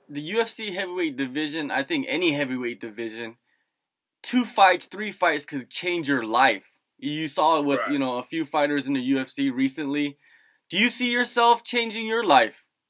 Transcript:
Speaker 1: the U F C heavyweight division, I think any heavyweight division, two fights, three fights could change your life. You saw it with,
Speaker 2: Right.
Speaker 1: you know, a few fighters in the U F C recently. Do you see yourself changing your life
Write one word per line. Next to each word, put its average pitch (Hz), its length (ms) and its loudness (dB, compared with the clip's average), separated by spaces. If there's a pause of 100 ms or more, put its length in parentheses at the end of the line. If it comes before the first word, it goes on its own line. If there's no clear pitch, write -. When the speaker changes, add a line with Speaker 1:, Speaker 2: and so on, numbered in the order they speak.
Speaker 1:
the 143 120 -10
U 196 200 -2
F 226 80 -2
C 208 240 -8
heavyweight 180 420 -4
division, 143 560 -4
I 131 120 0
think 143 240 -2
any 160 240 0
heavyweight 127 480 -4
division, 113 580 -10 (840)
two 247 220 0
fights, 185 400 4
three 202 260 -8
fights 156 340 0
could 131 240 -8
change 175 380 -4
your 131 160 0
life. 113 480 2 (260)
You 151 300 -6
saw 156 320 4
it 147 60 -2
with, 139 160 2
Speaker 2:
Right. 127 100 -4
Speaker 1:
you 143 80 0
know, 127 180 -2
a 123 60 -6
few 160 220 -6
fighters 147 420 0
in 139 60 -2
the 131 80 0
U 131 180 2
F 131 80 -4
C 139 220 -2
recently. 139 680 -2 (520)
Do 165 80 -2
you 233 120 4
see 247 220 0
yourself 240 520 4
changing 226 440 -2
your 226 160 0
life 131 420 4 (240)